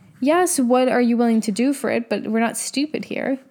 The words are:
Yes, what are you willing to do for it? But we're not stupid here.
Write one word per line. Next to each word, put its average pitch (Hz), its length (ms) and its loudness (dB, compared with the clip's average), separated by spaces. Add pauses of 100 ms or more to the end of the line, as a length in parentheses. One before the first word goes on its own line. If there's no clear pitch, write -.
(200)
Yes, 339 400 2
what 254 280 4
are 247 120 2
you 240 160 2
willing 233 240 2
to 220 100 -2
do 247 220 0
for 254 180 -4
it? - 200 -2
But 202 180 -4
we're 220 100 -2
not 226 180 -2
stupid 269 500 -6
here. - 340 -4 (100)